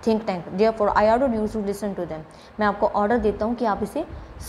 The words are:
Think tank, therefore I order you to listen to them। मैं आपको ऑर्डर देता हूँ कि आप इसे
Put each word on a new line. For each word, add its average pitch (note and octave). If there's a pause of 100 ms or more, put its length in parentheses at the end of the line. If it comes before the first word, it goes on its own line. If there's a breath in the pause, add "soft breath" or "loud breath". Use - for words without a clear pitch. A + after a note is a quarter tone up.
Think A3
tank, F3+
therefore A3
I G#3
order A#3+
you A3
to G#3
listen G3+
to F3+
them। D#3 (400 loud breath)
मैं G#3+
आपको G3+
ऑर्डर G#3
देता G#3
हूँ A#3
कि A#3+
आप G3+
इसे C#4+ (440 loud breath)